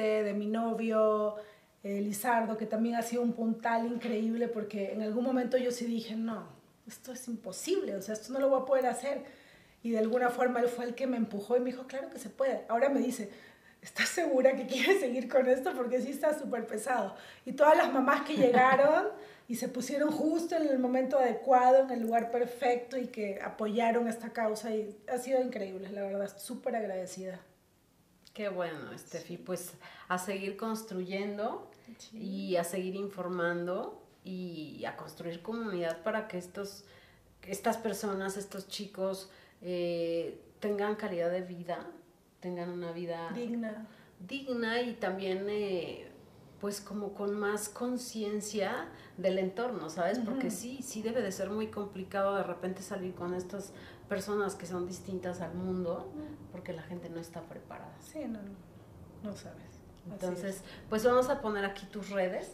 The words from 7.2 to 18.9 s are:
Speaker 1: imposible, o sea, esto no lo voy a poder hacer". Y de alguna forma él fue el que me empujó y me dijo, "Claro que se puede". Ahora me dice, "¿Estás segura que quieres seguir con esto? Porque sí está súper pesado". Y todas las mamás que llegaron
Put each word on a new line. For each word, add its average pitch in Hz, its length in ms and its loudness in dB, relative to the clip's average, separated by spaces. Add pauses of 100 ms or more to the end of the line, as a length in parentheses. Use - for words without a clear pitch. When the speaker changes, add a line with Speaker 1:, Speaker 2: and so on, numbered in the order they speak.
Speaker 1:
imposible, 226 680 -2
o 185 60 -6
sea, 220 120 -6
esto 214 180 -8
no 269 80 -2
lo 269 100 6
voy 262 120 6
a - 40 -4
poder 262 200 4
hacer". 262 380 -2 (580)
Y 233 100 -2
de 220 80 2
alguna 240 300 4
forma 240 320 2
él 240 80 4
fue 247 160 -2
el 240 100 -4
que 269 120 -2
me 247 100 2
empujó 220 400 2
y - 20 6
me 247 120 2
dijo, - 160 -10
"Claro 269 220 -6
que - 100 -12
se 208 100 -12
puede". 262 400 0
Ahora 233 180 4
me 262 140 4
dice, 226 280 -2 (520)
"¿Estás - 260 -2
segura 269 480 6
que 269 100 -4
quieres 269 360 4
seguir 247 260 0
con 254 220 6
esto? 269 260 4
Porque 247 260 0
sí 277 100 -4
está 302 280 2
súper 233 260 -4
pesado". 214 500 -2 (300)
Y 254 60 -6
todas 302 240 10
las 349 160 6
mamás 269 300 6
que 302 160 -2
llegaron 269 680 8 (200)